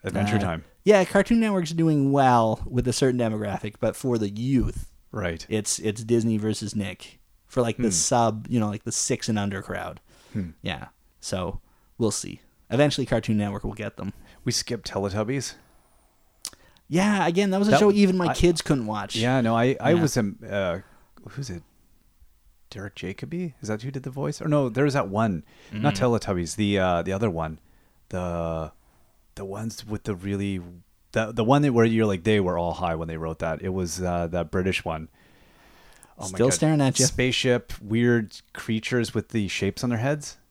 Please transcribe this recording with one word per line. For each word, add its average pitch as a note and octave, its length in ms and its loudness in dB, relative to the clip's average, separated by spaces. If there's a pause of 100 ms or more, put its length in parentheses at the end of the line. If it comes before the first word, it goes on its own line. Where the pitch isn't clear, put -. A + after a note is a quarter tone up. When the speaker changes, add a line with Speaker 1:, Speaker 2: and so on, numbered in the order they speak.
Speaker 1:
Adventure G2+ 320 0
Speaker 2:
Uh, - 20 4
Speaker 1:
Time. E2+ 240 -2 (220)
Speaker 2:
yeah, G3 180 6
Cartoon G3+ 380 2
Network's F#3 320 0
doing D3+ 400 2
well B2+ 520 4
with B2 220 -2
a B2 60 0
certain B2+ 260 2
demographic, G#2+ 600 -4
but A2 160 0
for B2 200 0
the G#2 120 0
youth, A#2+ 600 0 (220)
Speaker 1:
Right. F2 380 -6
Speaker 2:
it's, G#2+ 300 -2
it's A2 240 -4
Disney A2+ 340 2
versus G#2+ 380 -4
Nick F#2+ 440 -8 (280)
for, - 140 -2
like, A#2 160 0
the B2 60 -2
Speaker 1:
Hmm. A2 60 2
Speaker 2:
sub, A2+ 600 2
you B2 100 2
know, G#2+ 80 2
like, G#2 160 -6
the A2+ 80 -6
six - 380 -2
and G#2+ 100 0
under G2 220 -4
crowd. F2+ 400 -8 (320)
Speaker 1:
Hmm. F#2 160 -4 (120)
Speaker 2:
Yeah. F2 260 -8 (340)
So F2+ 400 -6 (360)
we'll A2 140 2
see. - 300 -10 (280)
Eventually, C#3 380 2
Cartoon A2 300 0
Network G#2 260 -2
will G#2+ 100 -6
get G#2+ 220 -8
them. G2+ 160 -8 (320)
Speaker 1:
We B2 80 -2
skipped - 400 -6
Teletubbies. G#2+ 600 -4 (1300)
Speaker 2:
Yeah, F#3+ 380 2
again, F#3+ 240 2
that F#3 100 2
was G3+ 80 2
a G#3+ 40 4
Speaker 1:
That C#3 80 6
Speaker 2:
show G#3 80 8
Speaker 1:
w-, G3+ 160 6
Speaker 2:
even F#3 140 4
my F3 100 2
Speaker 1:
I C3 60 0
Speaker 2:
kids F3 280 4
couldn't C3 240 0
watch. G#2+ 300 -6
Speaker 1:
Yeah, B2 260 2
no, A2+ 140 2
I, B2 260 4
I C3+ 120 2
Speaker 2:
Yeah. E3+ 80 4
Speaker 1:
was, C#3+ 160 2
um, G#2 200 -2 (100)
uh, F#2+ 320 -2 (500)
who's C3+ 200 -12
it? F2 140 -12 (1040)
Derek G2+ 260 -12
Jacobi? C#3+ 640 -8
Is G#2 80 -8
that G#2+ 120 -4
who C3 100 -8
did C3 120 -10
the C#3+ 80 -8
voice? C#3+ 300 -6
Or D#3 60 -4
no, D3 220 2
there B2 140 0
was D3 100 2
that B2 160 0
one. G2+ 340 0 (280)
Not G#2+ 240 0
Speaker 2:
Mm. G2 40 -4 (200)
Speaker 1:
Teletubbies, F2 360 -2
the, G2+ 220 2
uh, F2+ 240 2
the F2+ 120 -4
other G#2 160 0
one. D#2+ 300 -4 (500)
The, E2+ 640 -4 (640)
the G2+ 100 -10
ones G#2+ 400 -8
with G#2+ 180 -6
the A2 120 -4
really, G2 460 -4 (520)
the, A2+ 180 0
the A#2 120 0
one C#3 200 6
that C#3 100 2
where A#2 120 6
you're A2 200 4
like, F#2+ 180 0
they G#2+ 160 4
were F2+ 180 0
all E2+ 160 -2
high E2+ 220 -2
when E2 120 -6
they D#2+ 100 -8
wrote D#2+ 220 -6
that. D#2+ 240 -4
It F#2+ 100 -4
was, F2+ 280 -4
uh, F2 260 -2
that E2+ 240 -4
British F#2 340 0
one. D#2+ 220 -6 (1120)
Oh - 40 -10
my F#2+ 40 -8 (100)
Speaker 2:
Still A#2 100 4
Speaker 1:
God. C3 60 4
Speaker 2:
staring D#3 280 2
at C3+ 180 2
you. B2+ 60 6
Speaker 1:
Spaceship, B2 760 0
weird A2+ 600 2 (120)
creatures A2+ 600 -2
with A2 160 -4
the G#2+ 180 -2
shapes - 360 -2
on B2 60 -2
their A#2 100 -2
heads. C#3+ 380 -4 (140)